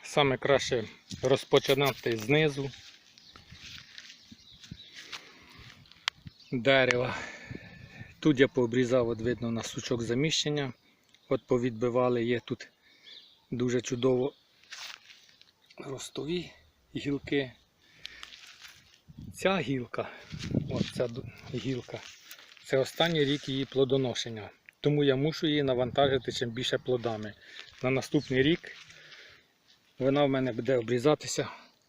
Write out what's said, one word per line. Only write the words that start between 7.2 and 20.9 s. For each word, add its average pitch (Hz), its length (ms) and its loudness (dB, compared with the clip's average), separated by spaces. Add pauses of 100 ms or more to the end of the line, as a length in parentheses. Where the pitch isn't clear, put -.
Тут 143 200 6
я 131 80 8
пообрізав, 120 600 2
от 113 120 -4
видно, 117 300 -2
на 113 120 -2
сучок 120 400 -4
заміщення. 143 680 0 (600)
От - 140 -2
повідбивали, 123 800 2
є 120 160 2
тут - 280 -8 (800)
дуже 123 300 0
чудово 127 520 0 (1500)
ростові 139 760 -8 (440)
гілки. 139 560 -2 (1800)
Ця 190 240 2
гілка, 127 520 -4 (600)
от - 160 -2 (100)